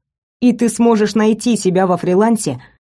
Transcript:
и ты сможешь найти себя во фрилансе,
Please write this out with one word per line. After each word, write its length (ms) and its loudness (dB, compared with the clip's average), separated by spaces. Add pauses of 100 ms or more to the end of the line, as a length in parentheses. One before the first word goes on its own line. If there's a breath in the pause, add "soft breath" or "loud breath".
(420)
и 120 4
ты 160 0
сможешь 460 0
найти 420 0
себя 300 0
во 100 0
фрилансе, 640 -2 (240 loud breath)